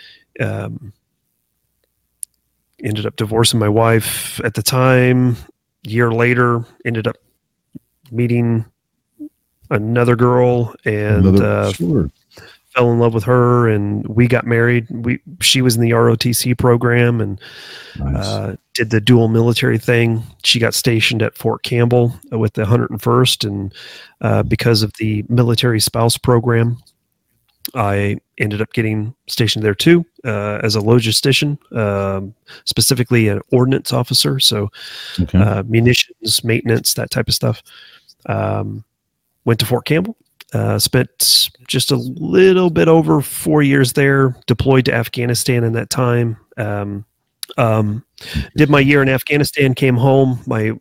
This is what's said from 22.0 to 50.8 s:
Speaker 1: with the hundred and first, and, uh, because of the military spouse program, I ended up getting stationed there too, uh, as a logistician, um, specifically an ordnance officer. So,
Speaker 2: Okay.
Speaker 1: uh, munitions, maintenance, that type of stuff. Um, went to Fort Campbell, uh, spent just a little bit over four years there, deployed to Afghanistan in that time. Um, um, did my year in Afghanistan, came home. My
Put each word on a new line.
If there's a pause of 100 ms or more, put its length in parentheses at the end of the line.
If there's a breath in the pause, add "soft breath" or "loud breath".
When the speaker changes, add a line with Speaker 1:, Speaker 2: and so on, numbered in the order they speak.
Speaker 1:
with
the
hundred
and
first,
and, (480 loud breath)
uh,
because
of
the
military
spouse
program, (1000)
I (220)
ended
up
getting (140)
stationed
there
too, (200)
uh,
as
a
logistician, (200)
um, (320 loud breath)
specifically
an (100)
ordnance
officer.
So, (500 loud breath)
Speaker 2:
Okay.
Speaker 1:
uh,
munitions,
maintenance,
that
type
of
stuff. (640 loud breath)
Um, (640)
went
to
Fort
Campbell, (360)
uh,
spent (180)
just
a
little
bit
over
four
years
there, (100)
deployed
to
Afghanistan
in
that
time. (200)
Um, (520)
um, (500 loud breath)
did
my
year
in
Afghanistan,
came
home.
My